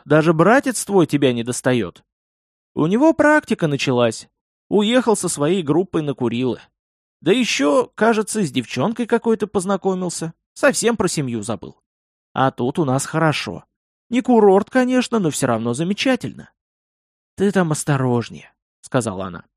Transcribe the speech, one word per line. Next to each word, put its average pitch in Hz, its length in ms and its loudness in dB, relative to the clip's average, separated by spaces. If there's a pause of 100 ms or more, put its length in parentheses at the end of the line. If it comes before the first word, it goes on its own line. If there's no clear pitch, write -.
даже 156 280 4
братец 214 500 2
твой 190 240 2
тебя 139 260 2
не 117 100 -4
достаёт?» 120 600 -4 (680)
«У 139 140 0
него 262 260 2
практика 294 540 2
началась. 123 600 -2 (420)
Уехал 214 460 2
со 185 100 -4
своей 165 360 0
группой 160 380 -2
на 147 120 -4
Курилы. 120 480 -4 (580)
Да 165 140 0
ещё, 262 600 0
кажется, 220 480 0
с 147 120 -2
девчонкой 131 520 -4
какой-то 226 400 0
познакомился. 185 880 -4 (200)
Совсем 240 420 0
про 190 140 -2
семью 120 340 -4
забыл. - 380 -10 (520)
А 131 180 2
тут 123 280 -4
у 165 60 0
нас 131 200 0
хорошо. 156 600 -2 (440)
Не 240 120 0
курорт, 208 480 4
конечно, 254 500 0
но 175 100 0
всё 135 180 -2
равно 117 260 -2
замечательно». 170 760 -4 (840)
«Ты 196 160 0
там 180 220 0
осторожнее», — 127 800 -2 (280)
сказала 104 440 -4
она. 87 180 -12 (140)